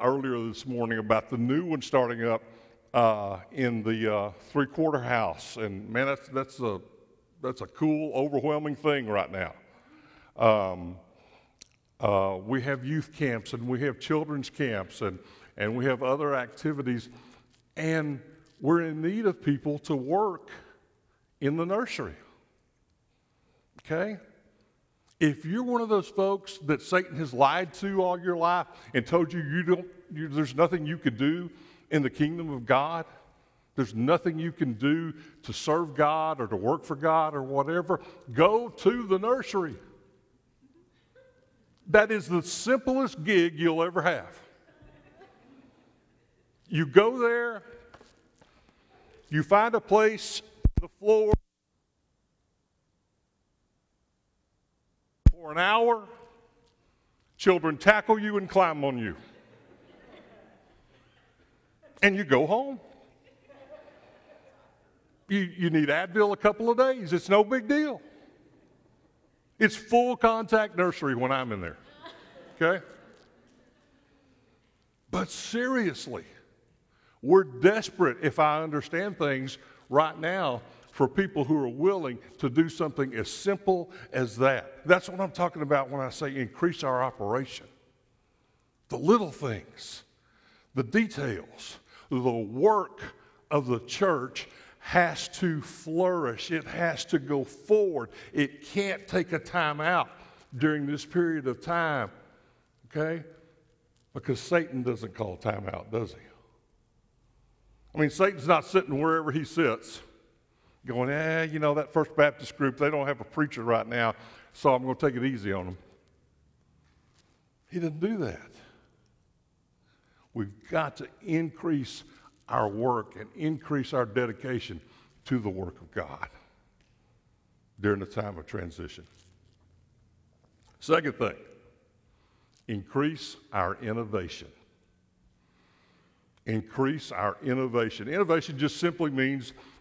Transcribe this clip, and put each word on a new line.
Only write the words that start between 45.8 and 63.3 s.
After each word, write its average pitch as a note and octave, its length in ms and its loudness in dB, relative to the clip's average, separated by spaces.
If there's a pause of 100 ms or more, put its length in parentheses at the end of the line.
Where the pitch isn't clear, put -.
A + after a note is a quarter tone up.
You D#3+ 180 0
go G#3+ 320 6
there, A#3 440 -2 (1700)
you D3+ 140 0
find G#3+ 320 4
a G#3+ 60 2
place, G#3+ 600 2 (380)
the F3 80 -10 (100)
floor, G#3+ 340 4 (4000)
for E3 220 -6
an D#3 60 -2
hour, A3 500 2 (1300)
children D#3+ 400 2
tackle G#3+ 420 6
you G#3 200 -2
and F#3+ 100 -4
climb E3 340 2
on C#3 140 0
you. G#2+ 180 -4 (2750)
And G3 160 4
you G3+ 80 -4
go C3+ 220 4
home. B3 340 -2 (2500)